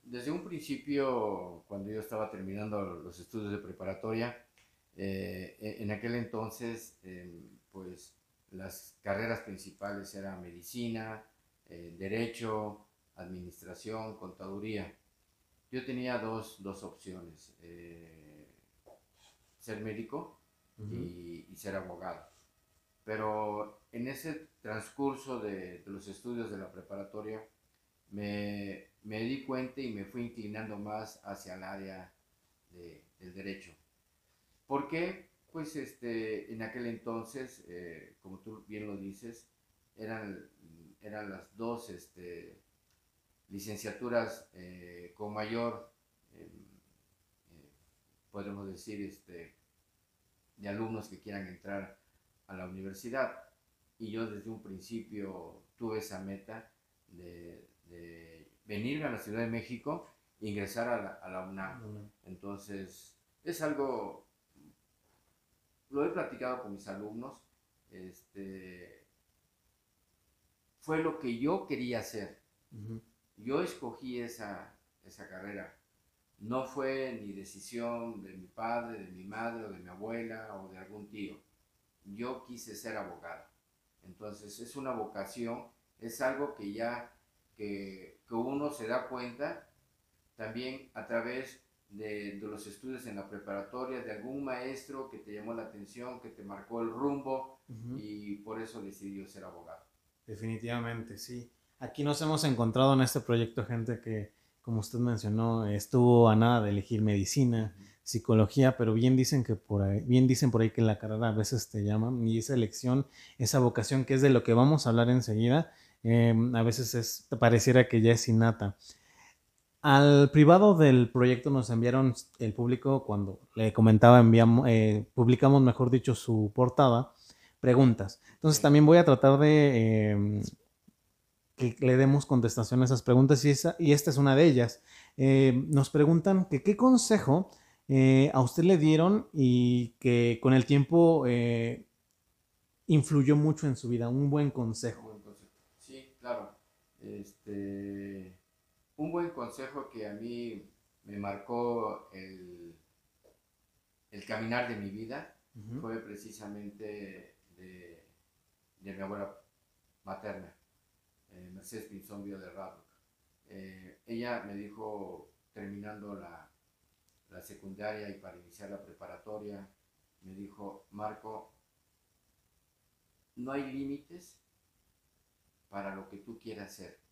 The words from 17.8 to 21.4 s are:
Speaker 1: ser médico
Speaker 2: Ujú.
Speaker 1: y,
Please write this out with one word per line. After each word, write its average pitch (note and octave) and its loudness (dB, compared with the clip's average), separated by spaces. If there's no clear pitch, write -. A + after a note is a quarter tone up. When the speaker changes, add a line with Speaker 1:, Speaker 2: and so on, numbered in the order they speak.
Speaker 1:
ser G#2+ -12
médico A2 -12
Speaker 2:
Ujú. G#2+ -12
Speaker 1:
y, F2 -14